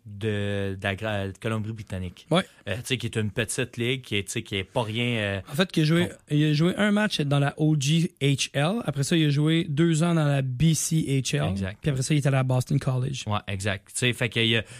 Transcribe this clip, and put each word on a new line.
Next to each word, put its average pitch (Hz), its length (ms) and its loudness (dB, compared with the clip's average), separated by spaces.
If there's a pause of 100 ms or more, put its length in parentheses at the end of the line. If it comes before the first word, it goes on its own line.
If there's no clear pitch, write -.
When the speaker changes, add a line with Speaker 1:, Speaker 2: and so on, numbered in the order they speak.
Speaker 1:
de, 101 760 -4
de 98 40 -8
la 98 120 0
Gra-, 101 360 -4
de 95 80 -16
Colombie-Britannique. 107 920 -6
Speaker 2:
Ouais. 180 140 2 (260)
Speaker 1:
Euh, 98 60 -4
tu 123 100 -8
sais, 131 120 -2
qui 113 100 -6
est 98 80 -8
une 107 160 0
petite - 460 -4
ligue, 127 240 -2
qui 107 160 -6
est, 98 80 0
tu - 60 -12
sais, 113 120 -4
qui - 140 -8
est 95 60 -2
pas 123 200 -4
rien, 120 360 -2
euh, 98 220 -2 (100)
Speaker 2:
En 143 40 -10
fait, 185 160 0
qui 165 100 2
a - 20 4
joué, 165 260 4
Speaker 1:
con- - 60 -12 (140)
Speaker 2:
il 147 160 2
a 151 80 2
joué 170 240 2
un 208 140 2
match 208 300 0
dans 143 180 2
la 139 180 0
O 156 220 4
G 160 420 2
H 139 320 2
L. 170 320 0
Après 139 180 -2
ça, 175 140 0
il 156 80 4
a 147 40 4
joué 151 380 2
deux 160 360 2
ans 170 100 2
dans 156 120 4
la 139 160 2
B 131 320 2
C 160 240 0 (100)
H 135 300 0
L. 143 140 0
Speaker 1:
Exact. 95 300 -4
Speaker 2:
Puis - 80 0
après 131 140 -2
ça, - 100 0
il 151 40 4
est 139 100 2
allé 135 100 4
à 131 60 2
Boston 131 360 2
College. 127 480 -2
Speaker 1:
Ouais, 104 200 0
exact. 98 420 -4
Tu - 100 -10
sais, 123 140 2
fait 120 160 -2
qu'il 113 280 2
a, 110 60 0 (160)